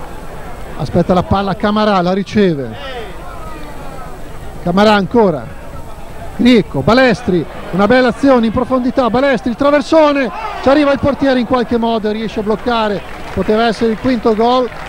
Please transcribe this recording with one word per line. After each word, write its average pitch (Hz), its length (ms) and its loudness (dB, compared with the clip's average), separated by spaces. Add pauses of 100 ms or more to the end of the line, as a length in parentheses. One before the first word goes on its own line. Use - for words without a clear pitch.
(760)
aspetta 170 360 0
la 180 100 2
palla 196 320 0
Camarà, 208 460 2
la 180 120 0
riceve, 170 600 0 (1900)
Camarà 202 300 4
ancora, 190 520 2 (920)
Grieco, 220 420 4
Balestri, 202 680 2 (260)
una 175 140 2
bella 254 220 4
azione 240 400 4
in 214 40 0
profondità, 254 600 0
Balestri, 254 400 0
il 214 60 -6
traversone, 285 760 4 (320)
ci 254 60 4
arriva 285 240 6
il 277 60 0
portiere 269 400 2
in 233 60 0
qualche 247 320 0
modo 226 320 0
e 208 40 -2
riesce 220 260 -6
a 208 40 -2
bloccare, 214 580 0 (340)
poteva 214 300 2
essere 226 260 0
il 208 80 -4
quinto 240 340 0
gol, 240 340 2 (220)